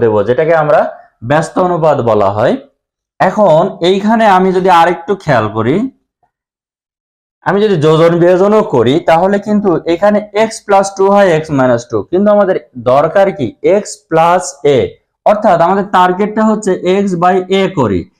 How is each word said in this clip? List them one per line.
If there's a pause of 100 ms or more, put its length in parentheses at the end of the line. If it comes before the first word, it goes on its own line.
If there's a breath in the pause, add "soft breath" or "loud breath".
দেব, (140)
যেটাকে (100)
আমরা (480 loud breath)
ব্যস্ত (120)
অনুপাত (120)
বলা
হয়। (680)
এখন (280)
এইখানে (120)
আমি
যদি (120)
আরেকটু (100)
খেয়াল (120)
করি, (1700)
আমি
যদি (100)
যোজন (100)
বিয়োজনও (140)
করি (140)
তাহলে
কিন্তু (240)
এখানে (280)
x (180)
plus (100)
two
হয় (120)
x (160)
minus
two, (100)
কিন্তু
আমাদের (360)
দরকার (100)
কি (340)
x (240)
plus (320)
a, (480)
অর্থাৎ (100)
আমাদের (100)
টার্গেটটা
হচ্ছে (320)
x (180)
by (240)
a (180)
করি। (200)